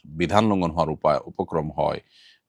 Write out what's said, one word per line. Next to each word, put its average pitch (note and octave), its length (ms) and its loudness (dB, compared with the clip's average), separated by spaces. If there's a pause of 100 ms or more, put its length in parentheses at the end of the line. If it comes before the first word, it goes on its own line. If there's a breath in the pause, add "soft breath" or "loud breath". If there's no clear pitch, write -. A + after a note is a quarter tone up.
বিধান E2+ 420 2
লঙ্ঘন F#2 240 2
হওয়ার D#2+ 180 0
উপায়, D2 360 2
উপক্রম E2 460 -4
হয়, D2 300 -2 (480 soft breath)